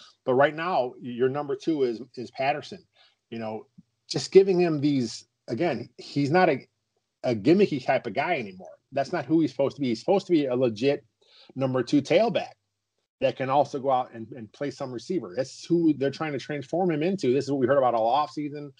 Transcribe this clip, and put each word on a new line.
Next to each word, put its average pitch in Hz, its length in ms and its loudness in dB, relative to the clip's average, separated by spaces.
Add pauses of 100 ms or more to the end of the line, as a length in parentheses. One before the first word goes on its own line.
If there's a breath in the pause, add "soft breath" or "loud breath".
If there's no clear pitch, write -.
(240 loud breath)
but 131 100 2
right 143 180 4
now, 156 480 -2
your 123 280 -2
number 139 260 -4
two 147 300 -2
is, 113 180 -4 (140)
is 117 160 -12
Patterson. 139 520 -4 (460 soft breath)
You 113 80 -10
know, 110 300 -10 (400)
just - 240 -6
giving 190 280 8
him 160 200 0
these, 135 460 -2 (200)
again, 135 500 -4
he's - 360 -2
not 180 160 6
a, 139 180 -2 (560)
a 127 140 0
gimmicky 151 500 2
type 127 220 0
of 101 60 -8
guy 156 240 -2
anymore. 95 380 -14 (140)
That's 135 220 -4
not 165 140 -4
who 156 140 2
he's 151 120 0
supposed 135 240 -2
to - 40 -8
be. 131 100 0
He's 110 100 -2
supposed 196 260 0
to 180 60 0
be 151 140 4
a 123 100 -2
legit 123 480 0 (500 soft breath)
number 131 300 0
two 143 180 2
tailback 175 520 0 (680)
that 127 160 0
can 131 140 -4
also 143 280 2
go 135 140 0
out 127 200 0
and, 113 200 -14
and 117 200 -14
play 143 180 -8
some 127 200 -10
receiver. 117 460 -8
That's - 280 -6
who 165 280 2
they're 139 180 0
trying 151 220 -6
to 135 60 -4
transform 151 520 -4
him 151 120 0
into. 185 300 0
This 131 120 2
is 123 80 -6
what 139 80 -2
we 127 60 2
heard 139 120 4
about 123 160 4
all 117 320 2
offseason. 147 540 -10